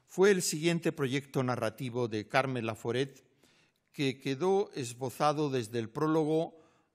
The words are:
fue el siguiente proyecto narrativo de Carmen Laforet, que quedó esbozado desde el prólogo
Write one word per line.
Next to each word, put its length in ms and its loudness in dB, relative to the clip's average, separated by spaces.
fue 220 4
el 120 4
siguiente 500 0
proyecto 500 -2
narrativo 680 -2
de 180 -4
Carmen 380 0
Laforet, 580 -4
que 260 -2
quedó 540 0
esbozado 760 0
desde 300 -2
el 100 -4
prólogo 720 0